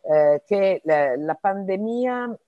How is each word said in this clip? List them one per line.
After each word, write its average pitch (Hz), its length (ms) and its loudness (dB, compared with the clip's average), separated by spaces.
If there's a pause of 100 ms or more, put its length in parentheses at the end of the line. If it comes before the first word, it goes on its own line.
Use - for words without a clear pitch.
eh, 151 420 2
che 196 380 0
le, 147 340 2
la 151 200 -4
pandemia 220 1000 -4 (120)